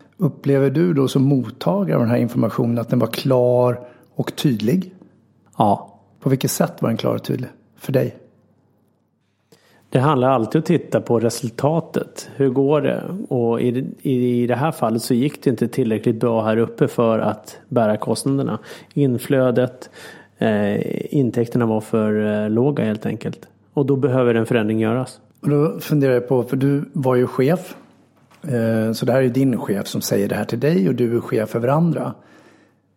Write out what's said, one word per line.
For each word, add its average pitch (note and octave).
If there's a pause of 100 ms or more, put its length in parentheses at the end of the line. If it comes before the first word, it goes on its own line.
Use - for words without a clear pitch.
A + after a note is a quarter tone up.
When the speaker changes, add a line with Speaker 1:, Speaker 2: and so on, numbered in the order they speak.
(160)
Speaker 1:
Upplever C#3
du E3
då C3+
som C#3
mottagare D3
av C3+
den A2+
här A#2+
informationen A#2+
att A2+
den B2+
var A#2+
klar B2 (340)
och -
tydlig? C3 (640)
Speaker 2:
Ja. - (200)
Speaker 1:
På C#3
vilket C3
sätt -
var B2+
den A2+
klar A#2
och A2+
tydlig B2+ (260)
för -
dig? B2+ (1700)
Speaker 2:
Det C3
handlar C3
alltid A#2
om D#3
att -
titta C#3
på A2+
resultatet. -
Hur C#3
går C#3
det? C3 (260)
Och A#2
i, B2
i, B2
i A#2+
det B2
här D3
fallet A#2
så -
gick C3
det C#3+
inte A#2
tillräckligt A2
bra A2+
här A2
uppe A#2
för A2+
att - (100)
bära A2
kostnaderna. A#2+ (360)
Inflödet, B2+ (480)
eh, G#2
intäkterna A#2+
var A2
för, G#2+
eh, G#2+
låga A#2+
helt G#2+
enkelt. G#2+ (260)
Och C#3+
då C#3
behöver B2+
en A2+
förändring A2
göras. A#2 (200)
Speaker 1:
Och -
då D3
funderar C#3
jag B2
på, B2+
för A#2+
du C#3
var C3
ju B2
chef. C#3 (680)
Eh, A2+
så A#2+
det B2
här C3
är C3+
ju B2+
din C3
chef G2
som -
säger G2+
det -
här G#2+
till A#2
dig E3+
och C3
du A#2+
är A2+
chef A2+
över A#2
andra. D3 (840)